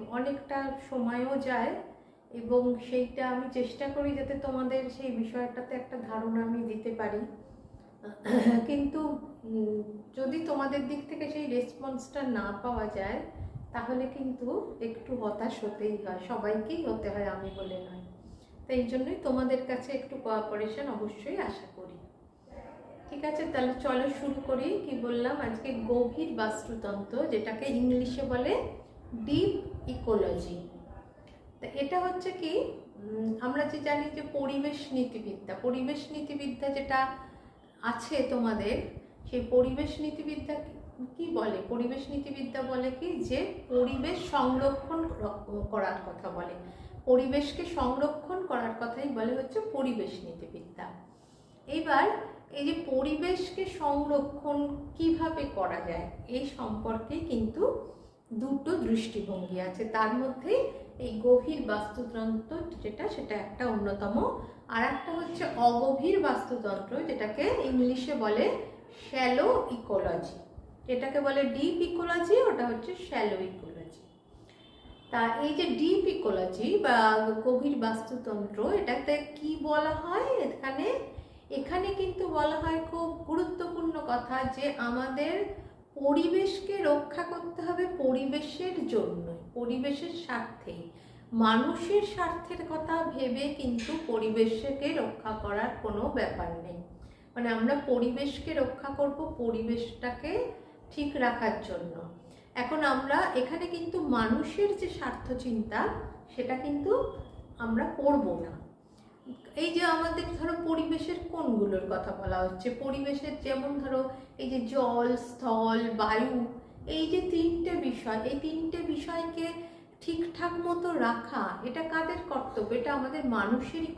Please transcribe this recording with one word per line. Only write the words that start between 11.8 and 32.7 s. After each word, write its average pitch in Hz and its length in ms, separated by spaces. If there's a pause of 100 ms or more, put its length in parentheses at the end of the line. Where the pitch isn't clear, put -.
না 196 100 (160)
পাওয়া 233 220 (120)
যায় 202 220 (540)
তাহলে 247 320 (100)
কিন্তু 254 320 (400)
একটু - 240 (100)
হতাশ 214 320 (100)
হতেই 208 400
হয়, 185 260
সবাইকেই 220 580
হতে 214 260
হয় 202 220
আমি 196 140 (100)
বলে 185 180 (100)
নয়। 180 160 (640)
তাই 262 160
এই 240 100
জন্যই 262 260 (100)
তোমাদের 254 420
কাছে 254 200 (100)
একটু - 240
কোঅপারেশন 214 640 (100)
অবশ্যই 214 440 (100)
আশা - 180 (100)
করি, - 200 (1120)
ঠিক 285 200
আছে? 302 140 (100)
তাহলে 254 200 (120)
চলো 254 220 (120)
শুরু 277 180 (120)
করি। 262 180 (180)
কি 294 80 (120)
বললাম, 240 300 (120)
আজকে 226 220 (220)
গভীর 247 400 (100)
বাস্তুতন্ত্র, 214 760 (180)
যেটাকে 220 320 (140)
ইংলিশে 247 440 (100)
বলে 254 200 (720)
ডিপ 339 260 (400)
ইকোলজি। 180 640 (1000)
তা - 80 (160)
এটা 359 220
হচ্ছে 370 240 (120)
কি, 320 100 (500)